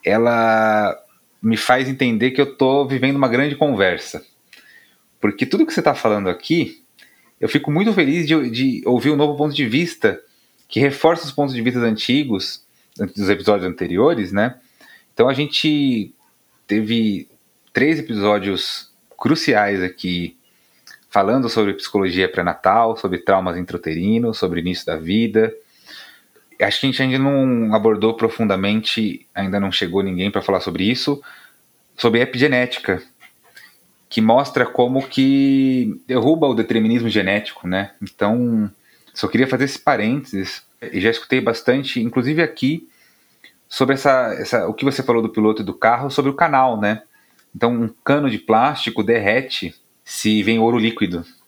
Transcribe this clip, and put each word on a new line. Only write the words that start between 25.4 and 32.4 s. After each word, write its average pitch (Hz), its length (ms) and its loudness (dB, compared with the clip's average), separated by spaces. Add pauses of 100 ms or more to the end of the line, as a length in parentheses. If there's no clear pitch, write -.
Acho 101 200 0
que 139 80 0
a - 20 2
gente 127 140 -2
ainda 131 160 0
não 131 560 2
abordou 107 400 2
profundamente, 107 1160 -2
ainda 98 260 -2
não 98 120 -2
chegou 95 300 -2
ninguém 95 300 -2
pra 98 100 -4
falar 101 180 0
sobre 87 260 -4
isso, 127 360 0 (720)
sobre 117 240 2
epigenética, 127 840 0 (1040)